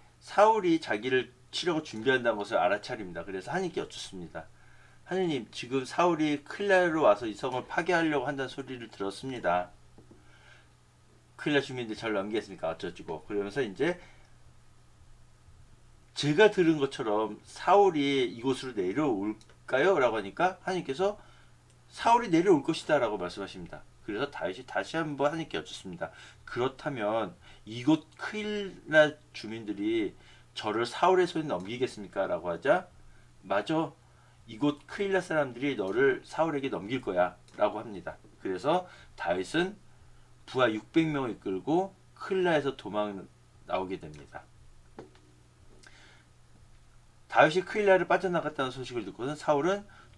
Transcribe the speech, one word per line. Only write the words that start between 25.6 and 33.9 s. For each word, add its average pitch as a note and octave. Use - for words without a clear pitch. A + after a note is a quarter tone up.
"그렇다면 A2+
이곳 B2
크일라 F#3+
주민들이 G#2+
저를 A2
사울의 F3+
손에 D#3+
넘기겠습니까?" A#2
라고 F2
하자 C#3+
"맞아. D#3+